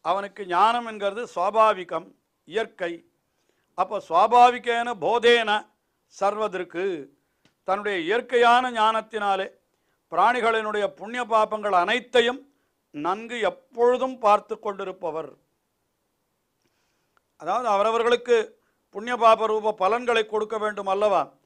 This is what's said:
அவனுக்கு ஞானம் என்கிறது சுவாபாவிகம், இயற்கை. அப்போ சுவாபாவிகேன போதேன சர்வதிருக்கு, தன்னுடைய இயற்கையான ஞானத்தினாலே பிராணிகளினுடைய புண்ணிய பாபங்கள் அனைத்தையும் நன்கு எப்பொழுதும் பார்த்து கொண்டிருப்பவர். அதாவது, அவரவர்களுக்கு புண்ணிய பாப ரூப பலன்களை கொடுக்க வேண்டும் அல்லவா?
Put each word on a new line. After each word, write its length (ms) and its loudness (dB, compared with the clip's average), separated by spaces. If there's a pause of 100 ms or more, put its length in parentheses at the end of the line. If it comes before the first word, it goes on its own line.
அவனுக்கு 440 -6
ஞானம் 400 0
என்கிறது 500 -6
சுவாபாவிகம், 720 0 (360)
இயற்கை. 500 -6 (840)
அப்போ 200 -4 (120)
சுவாபாவிகேன 800 4 (120)
போதேன 680 2 (520)
சர்வதிருக்கு, 680 -4 (800)
தன்னுடைய 360 -2
இயற்கையான 720 2
ஞானத்தினாலே 760 -2 (640)
பிராணிகளினுடைய 760 0
புண்ணிய 380 -8
பாபங்கள் 480 0
அனைத்தையும் 680 0 (520)
நன்கு 480 -6
எப்பொழுதும் 800 0
பார்த்து 400 2
கொண்டிருப்பவர். 760 -8 (2000)
அதாவது, 300 -4
அவரவர்களுக்கு 960 0 (280)
புண்ணிய 260 -8
பாப 320 4
ரூப 260 -2
பலன்களை 520 0
கொடுக்க 320 -6
வேண்டும் 300 -6
அல்லவா? 460 0 (120)